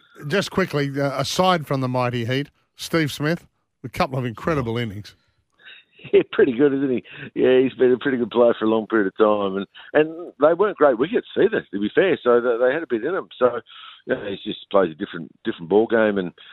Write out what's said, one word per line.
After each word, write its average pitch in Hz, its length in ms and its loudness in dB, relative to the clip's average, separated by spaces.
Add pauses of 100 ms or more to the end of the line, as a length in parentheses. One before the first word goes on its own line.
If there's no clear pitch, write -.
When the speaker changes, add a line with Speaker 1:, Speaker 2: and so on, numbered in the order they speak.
(260)
Speaker 1:
just 175 240 -2
quickly, 147 480 -2
uh, 139 220 -2
aside 175 460 0
from 135 160 -4
the 127 60 -2
mighty 123 360 -2
Heat, 131 240 -4 (280)
Steve 160 360 -2
Smith, 156 340 -4 (380)
a 127 60 -12
couple 139 280 -4
of 127 60 -4
incredible 123 520 -4
Speaker 2:
Oh. - 20 -4
Speaker 1:
innings. 104 420 -10
Speaker 3:
<laughs> - 40 -20 (880)
Yeah, 196 100 4 (100)
pretty 170 180 2
good, 135 240 2
isn't 139 160 -2
he? 120 140 -4 (320)
Yeah, 127 240 4
he's 131 140 0
been 127 180 4
a 127 40 4
pretty 131 200 -2
good 117 160 -4
player 120 260 4
for 110 60 -2
a 110 40 2
long 110 200 0
period 107 180 2
of 95 120 -6
time, 104 400 2
and, 98 80 -6 (280)
and 156 460 0
they 151 120 4
weren't 175 240 0
great 139 220 4
wickets 180 380 -2
either, 151 340 0
to 98 100 -8
be 104 140 -2
fair. 170 300 2
So 120 160 4
they, 120 160 0 (100)
they 131 80 2
had 165 80 -4
a 156 60 -12
bit 113 160 -4
in 156 100 -4
them. 135 140 -8 (100)
So, 120 220 2 (480)
you 127 80 -2
know, 117 80 -12
he 101 180 -8
just - 260 -10
plays 95 220 2
a 78 60 -14
different, 85 340 -10 (140)
different 85 240 -8
ball 107 180 4
game, 110 320 2
and, 90 140 -4 (200)